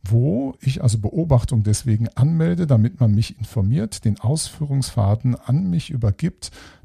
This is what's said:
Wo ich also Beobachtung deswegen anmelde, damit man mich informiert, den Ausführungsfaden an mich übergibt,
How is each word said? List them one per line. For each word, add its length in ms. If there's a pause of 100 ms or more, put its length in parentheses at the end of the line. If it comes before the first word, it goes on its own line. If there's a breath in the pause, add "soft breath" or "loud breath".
Wo 580
ich 220
also 160
Beobachtung 640
deswegen 460
anmelde, 580
damit 320
man 140
mich 240
informiert, 680
den 140
Ausführungsfaden 1160
an 340
mich 200
übergibt, 640 (340 loud breath)